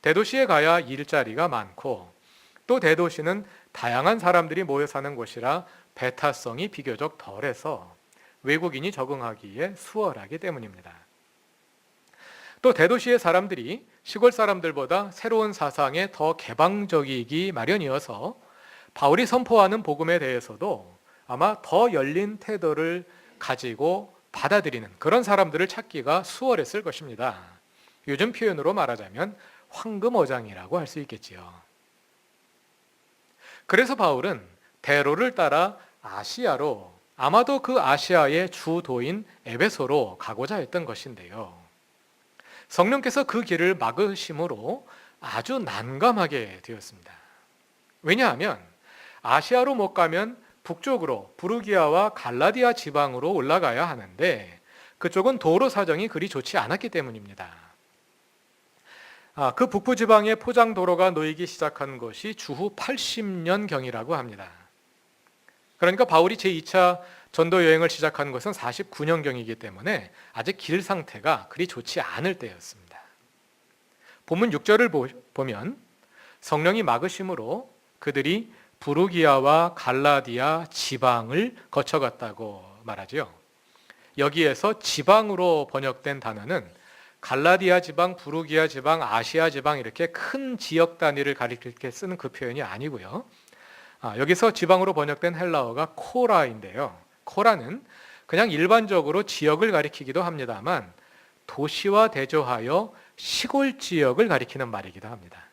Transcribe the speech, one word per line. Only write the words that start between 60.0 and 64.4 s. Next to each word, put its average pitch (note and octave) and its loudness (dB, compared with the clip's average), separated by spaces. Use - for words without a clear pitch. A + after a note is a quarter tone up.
포장 A#3 2
도로가 F#3 2
놓이기 D#3 -4
시작한 C#3 -6
것이 A#2+ -10
주후 F3+ -6
팔십 - -6
년경이라고 E3 -4
합니다. G#2 -10